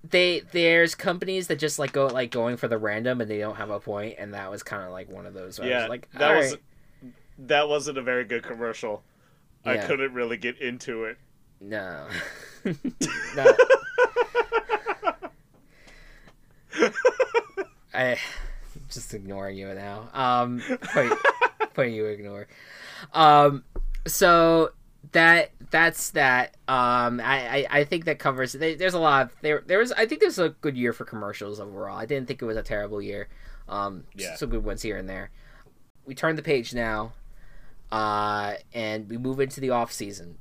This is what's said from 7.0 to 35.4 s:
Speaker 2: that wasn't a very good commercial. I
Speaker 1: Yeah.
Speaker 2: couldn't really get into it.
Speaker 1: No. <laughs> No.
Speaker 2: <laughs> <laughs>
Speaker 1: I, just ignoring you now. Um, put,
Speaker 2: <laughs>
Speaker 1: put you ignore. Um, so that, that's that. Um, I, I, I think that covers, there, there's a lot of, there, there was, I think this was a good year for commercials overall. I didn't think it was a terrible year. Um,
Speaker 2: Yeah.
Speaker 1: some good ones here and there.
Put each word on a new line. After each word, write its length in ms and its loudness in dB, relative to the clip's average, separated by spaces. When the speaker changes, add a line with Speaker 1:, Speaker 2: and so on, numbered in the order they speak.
Speaker 2:
that 220 4
wasn't 300 -2
a 40 -6
very 220 0
good 200 -4
commercial. 580 -6
I 100 0
Speaker 1:
Yeah. 120 -2
Speaker 2:
couldn't 280 0
really 220 -2
get 240 -6
into 440 -6
it. 140 -8
Speaker 1:
No. 460 -8
<laughs> 0 -
No. 240 8
Speaker 2:
<laughs> 60 8
<laughs> 1200 0
Speaker 1:
I, 240 2
just 240 -12
ignoring 420 -8
you 180 -10
now. 380 -10
Um, 500 2
put, 260 2
Speaker 2:
<laughs> 300 -4
Speaker 1:
put 140 0
you 180 -4
ignore. 400 -10
Um, 520 8
so 640 6
that, 380 6
that's 400 2
that. 440 2
Um, 520 4
I, 500 0
I, 100 4
I 40 2
think 220 -4
that 120 -2
covers, 340 -2
there, 240 -2
there's 180 0
a 40 0
lot 280 4
of, 160 -18
there, 240 0
there 120 4
was, 140 2
I 140 2
think 140 -4
this 180 4
was 80 2
a 140 -4
good 160 -2
year 160 0
for 120 -10
commercials 560 -10
overall. 380 -10
I 80 -8
didn't 220 -4
think 140 -8
it 40 -6
was 100 -4
a 60 -4
terrible 400 -4
year. 260 -8
Um, 360 -6
Speaker 2:
Yeah. 220 -10
Speaker 1:
some 140 -6
good 140 -2
ones 180 -6
here 140 -4
and 120 -8
there. 220 -10